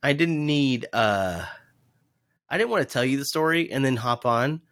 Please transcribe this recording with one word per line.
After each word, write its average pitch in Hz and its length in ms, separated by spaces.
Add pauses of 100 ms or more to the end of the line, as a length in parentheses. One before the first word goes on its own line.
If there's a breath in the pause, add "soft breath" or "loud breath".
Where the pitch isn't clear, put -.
I 143 120
didn't 156 320
need, 139 480
uh, 98 520 (1040 loud breath)
I 156 80
didn't 226 140
wanna 180 140
tell 123 200
you 135 120
the 139 80
story 160 460
and 135 140
then 131 120
hop 120 280
on 127 360 (100)